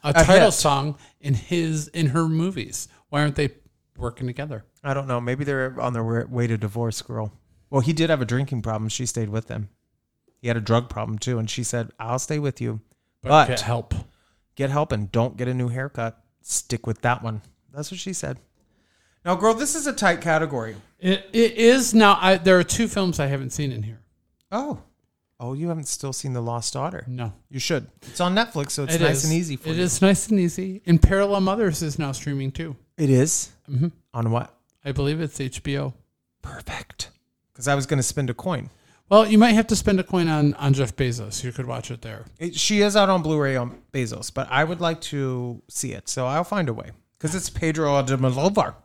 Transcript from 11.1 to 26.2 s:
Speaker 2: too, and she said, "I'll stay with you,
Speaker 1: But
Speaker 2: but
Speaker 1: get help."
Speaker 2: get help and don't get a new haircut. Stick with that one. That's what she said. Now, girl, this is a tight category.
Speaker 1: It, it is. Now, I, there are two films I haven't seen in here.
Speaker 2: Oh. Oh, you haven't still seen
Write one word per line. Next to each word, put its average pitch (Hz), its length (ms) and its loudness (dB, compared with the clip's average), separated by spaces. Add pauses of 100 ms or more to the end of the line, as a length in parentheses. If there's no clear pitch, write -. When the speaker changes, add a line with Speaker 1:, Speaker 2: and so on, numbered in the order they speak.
Speaker 2:
too, 123 180 -2
and 113 120 -4
she - 140 -6
said, 117 360 -4
"I'll 117 200 -4
stay 151 200 -4
with 143 220 -4
you, 113 180 -4 (420)
Speaker 1:
But - 80 -10
Speaker 2:
but 143 200 8
Speaker 1:
get 120 120 -2
help." 120 320 -2 (640)
Speaker 2:
get 139 140 -2
help 147 220 -2
and 104 200 -4
don't 117 260 0
get 123 100 -4
a 127 60 -2
new 123 160 -2
haircut. 123 540 -8 (180)
Stick - 460 -6
with 113 140 -4
that 120 220 0
one. 110 180 -8 (320)
That's 147 180 -10
what 185 80 -12
she 190 140 -8
said. 135 260 -8 (840)
Now, 180 120 0
girl, 220 180 4
this 277 220 -2
is 294 120 -4
a 269 60 -2
tight 175 280 2
category. 139 540 -2 (240)
Speaker 1:
It, 185 320 -2
it 226 220 4
is. 233 400 6
Now, 208 260 8
I, 190 180 4
there 180 220 6
are 170 40 4
two - 240 0
films 185 320 -2
I 135 80 0
haven't 135 240 -4
seen 143 200 -4
in 110 120 -6
here. 110 160 -10 (520)
Speaker 2:
Oh. 269 280 -6 (600)
Oh, 123 140 -8
you 160 160 -4
haven't 160 180 -6
still 135 260 -8
seen 135 200 -6